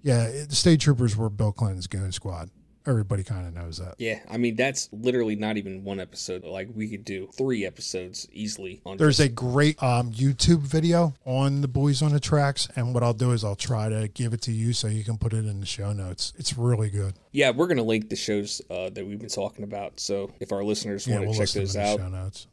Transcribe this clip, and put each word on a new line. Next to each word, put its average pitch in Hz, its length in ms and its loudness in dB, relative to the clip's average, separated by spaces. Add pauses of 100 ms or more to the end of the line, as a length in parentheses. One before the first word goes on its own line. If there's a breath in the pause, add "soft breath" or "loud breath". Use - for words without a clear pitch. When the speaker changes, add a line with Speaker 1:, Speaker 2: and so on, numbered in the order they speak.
Speaker 1:
Yeah, 123 260 4
it, 143 220 -8
the 143 60 -4
state 165 240 8
troopers 120 380 4
were 110 120 0
Bill 104 220 0
Clinton's 95 360 -2
goon 95 260 -4
squad. 87 380 -8 (360)
Everybody 104 360 0
kinda 90 280 -6
knows 85 260 -8
that. 90 220 -10
Speaker 2:
Yeah, 110 280 -4
I 110 100 -6
mean, 120 180 2
that's 135 360 0
literally 113 440 2
not 107 200 -2
even 98 280 -6
one 98 160 -6
episode. - 440 -10
Like, 95 300 -8
we 107 160 -4
could 104 160 -10
do 95 260 -8
three 131 320 -2
episodes 92 720 -8
easily 98 540 -8
on 98 100 -10
Speaker 1:
There's 151 200 6
Speaker 2:
just 143 120 6
Speaker 1:
a - 20 0
great, 131 520 0
um, 123 280 2
YouTube 139 500 4
video 160 520 4 (100)
on 135 380 2
the 143 60 2
Boys 139 340 2
on 151 100 4
the 143 80 4
Tracks, 143 560 2
and 120 160 0
what 120 120 2
I'll 120 100 4
do 120 200 2
is 110 100 0
I'll 101 120 -2
try 110 320 -2
to 110 200 -2
give 117 260 -2
it 117 80 -4
to 120 100 -4
you 113 220 0
so 113 140 -2
you 107 160 -2
can 110 160 -4
put 110 120 0
it 110 140 0
in 101 140 -4
the 98 80 -6
show 101 260 -4
notes. 92 460 -6
It's 131 180 -4
really 117 320 2
good. 98 240 -2 (180)
Speaker 2:
Yeah, 139 200 6
we're 143 160 2
gonna 143 160 2
link 110 260 2
the 101 60 -2
shows, 104 560 -4
uh, 90 180 -4
that 101 160 -8
we've 101 140 -8
been 110 100 -12
talking 101 340 -6
about, 101 360 -10
so 98 400 -4
if - 120 -8
our 98 120 -2
listeners 104 420 -4
Speaker 1:
Yeah, 113 120 0
Speaker 2:
wanna 101 100 0
Speaker 1:
we'll 110 80 -2
Speaker 2:
check 107 60 0
Speaker 1:
list 101 120 2
them 101 120 0
Speaker 2:
those 98 100 -2
Speaker 1:
in 101 80 0
the 101 40 2
Speaker 2:
out. 104 120 2
Speaker 1:
show 92 100 -6
notes. 92 440 -8